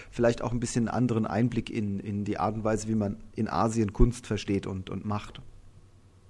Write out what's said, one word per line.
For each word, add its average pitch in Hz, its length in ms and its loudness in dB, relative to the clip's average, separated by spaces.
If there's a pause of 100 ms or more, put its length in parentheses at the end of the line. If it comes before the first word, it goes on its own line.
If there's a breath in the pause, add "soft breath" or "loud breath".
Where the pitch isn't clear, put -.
(100)
vielleicht 120 320 2
auch 120 100 -2
ein 120 80 -2
bisschen 117 280 0
einen - 80 -2
anderen 117 300 2
Einblick 113 440 0
in, 104 300 -2
in 104 240 -4
die 98 140 -2
Art 107 180 0
und 110 80 -4
Weise, 107 240 0
wie 113 60 2
man 101 220 0 (200)
in 113 120 0
Asien 110 440 2
Kunst 120 340 4
versteht 101 400 -2
und, 95 240 -6
und 98 140 -8
macht. 104 360 -6 (880)